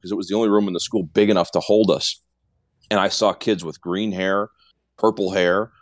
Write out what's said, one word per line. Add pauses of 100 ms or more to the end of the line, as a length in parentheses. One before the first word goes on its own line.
'cause
it
was
the
only
room
in
the
school
big
enough
to
hold
us. (720)
And
I
saw
kids
with
green
hair, (500)
purple
hair.